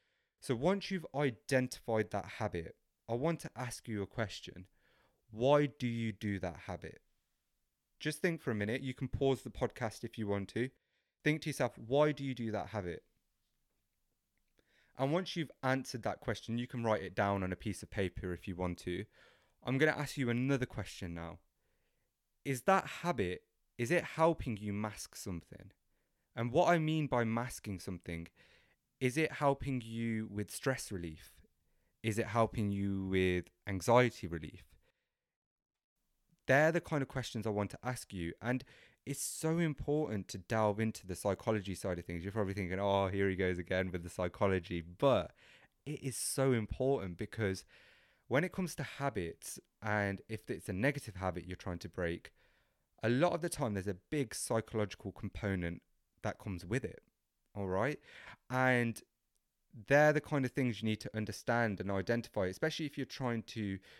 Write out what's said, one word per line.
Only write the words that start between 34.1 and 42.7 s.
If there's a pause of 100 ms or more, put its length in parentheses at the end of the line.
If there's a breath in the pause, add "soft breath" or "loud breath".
relief? (1800)
They're
the
kind
of
questions
I
want
to
ask
you.
And (420 loud breath)
it's
so
important
to
delve
into
the
psychology
side
of
things.
You're
probably
thinking,